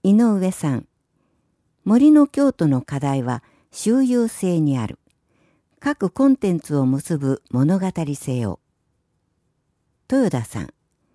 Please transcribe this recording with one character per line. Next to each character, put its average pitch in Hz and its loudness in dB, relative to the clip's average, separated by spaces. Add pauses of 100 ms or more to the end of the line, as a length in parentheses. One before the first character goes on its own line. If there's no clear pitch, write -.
井 196 4
上 208 2
さ 143 -4
ん。 - -10 (960)
森 247 4
の 294 6
京 277 0
都 165 0
の 127 2
課 139 -8
題 139 -2
は、 120 -4 (300)
周 254 0
遊 240 0
性 180 -2
に 143 0
あ 113 -4
る。 - -12 (800)
各 269 -4
コ 269 0
ン 262 4
テ 196 -4
ン 165 -2
ツ 151 -6
を 135 0
結 143 -2
ぶ 135 -4
物 147 2
語 185 -4 (220)
性 127 -6
を。 95 -8 (1500)
豊 254 2
田 120 -4
さ - -12
ん。 - -14 (420)